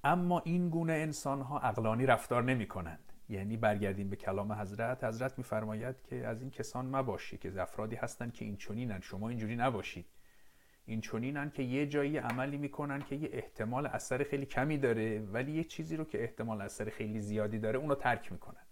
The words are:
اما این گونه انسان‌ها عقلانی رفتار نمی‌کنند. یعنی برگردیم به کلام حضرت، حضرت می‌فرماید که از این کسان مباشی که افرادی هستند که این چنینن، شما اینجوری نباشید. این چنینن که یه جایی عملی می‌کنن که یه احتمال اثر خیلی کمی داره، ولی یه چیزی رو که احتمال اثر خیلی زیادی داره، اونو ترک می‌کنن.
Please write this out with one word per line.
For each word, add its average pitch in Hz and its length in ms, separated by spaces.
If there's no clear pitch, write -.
اما 175 360
این 175 300
گونه 160 240
انسان‌ها 143 640
عقلانی 117 460
رفتار 120 380
نمی‌کنند. 95 680
یعنی 104 280
برگردیم 101 520
به 98 60
کلام 101 360
حضرت، 107 520
حضرت 120 340
می‌فرماید 110 640
که 123 260
از 113 140
این 131 100
کسان 131 440
مباشی 110 420
که 92 240
افرادی 110 340
هستند 120 380
که 113 120
این 101 120
چنینن، 107 420
شما 98 300
اینجوری 117 260
نباشید. 117 500
این 113 160
چنینن 139 500
که 139 120
یه 135 240
جایی 143 300
عملی 127 400
می‌کنن 143 440
که 139 140
یه 151 160
احتمال 120 540
اثر 127 380
خیلی 139 220
کمی 147 320
داره، 113 420
ولی 113 320
یه 160 120
چیزی 160 340
رو 156 60
که 143 200
احتمال 113 380
اثر 107 280
خیلی 107 300
زیادی 104 400
داره، 110 200
اونو 143 160
ترک 123 360
می‌کنن. - 300